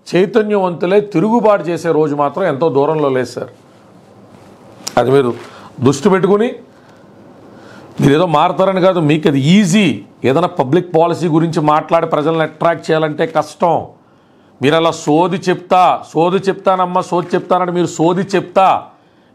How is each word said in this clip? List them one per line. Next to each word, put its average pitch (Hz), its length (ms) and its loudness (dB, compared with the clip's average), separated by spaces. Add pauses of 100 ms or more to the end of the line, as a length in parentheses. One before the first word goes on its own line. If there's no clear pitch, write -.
(160)
చైతన్యవంతులై 190 840 0
తిరుగుబాటు 208 600 0
చేసే 165 280 -4
రోజు 156 240 0
మాత్రం 147 300 -2
ఎంతో 160 240 0
దూరంలో 147 400 0
లేదు 127 180 -2
సార్. 113 220 -12 (1500)
అది 120 120 2
మీరు 127 240 2 (460)
దృష్టి 139 300 2
పెట్టుకుని, 202 440 2 (1500)
మీరు 139 120 2
ఏదో 165 140 2
మారతారని 175 540 2
కాదు, 185 200 2
మీకు 151 280 0
అది 139 120 0
ఈజీ. 175 640 2 (220)
ఏదైనా 143 220 2
పబ్లిక్ 170 500 -2
పాలసీ 165 320 0
గురించి 165 320 0
మాట్లాడి 156 460 0
ప్రజలను 160 340 -2
అట్రాక్ట్ 165 500 -2
చేయాలంటే 156 360 -2
కష్టం. 156 600 -2 (760)
మీరు 143 120 2
అలా 165 160 2
సోది 170 460 0
చెప్తా, 175 640 0 (120)
సోది 175 220 0
చెప్తానమ్మా, 185 640 -2
సోది 175 340 -4
చెప్తానంటే 180 380 -2
మీరు 175 140 0
సోది 170 360 0
చెప్తా, 175 600 0 (520)